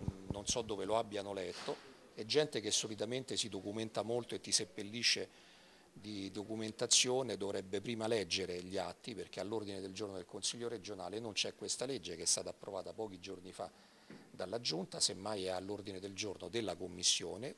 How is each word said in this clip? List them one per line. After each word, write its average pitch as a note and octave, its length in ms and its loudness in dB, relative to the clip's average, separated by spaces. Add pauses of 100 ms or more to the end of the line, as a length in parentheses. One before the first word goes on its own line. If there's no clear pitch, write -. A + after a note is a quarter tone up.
(280)
non G2+ 200 -4
so B2 140 2
dove G#2 240 0
lo G#2+ 120 4
abbiano G#2 360 0
letto. G2 420 -2 (380)
È A2+ 100 -6
gente C3+ 380 4
che G2+ 100 0
solitamente A2 640 0
si G#2+ 140 2
documenta G#2 520 0
molto A#2 320 0
e G2 60 -2
ti - 140 -4
seppellisce G#2+ 960 2 (440)
di G2 400 -4
documentazione, A2 1040 4
dovrebbe G2 460 0
prima A2 260 0
leggere F#2 540 2
gli F#2 160 -2
atti, F2+ 380 -4
perché F#2 240 -6
all'ordine G2+ 420 -2
del F#2+ 100 -4
giorno G2 240 -4
del F2+ 100 -6
Consiglio A#2 440 -4
regionale F#2+ 500 -4
non A#2 140 -4
c'è G2+ 220 0
questa - 300 -2
legge A#2+ 300 -4
che E2+ 80 -6
è - 20 -2
stata F2 240 4
approvata F2+ 440 -6
pochi G2 260 -4
giorni F#2 320 -10
fa F2+ 180 -6 (600)
dalla F#2+ 300 -2
Giunta, E3 400 -2
semmai G2 440 2
è F#2 40 2
all'ordine G2 500 -2
del G2 140 -6
giorno F#2+ 340 -4
della F#2+ 280 0
Commissione F2+ 840 2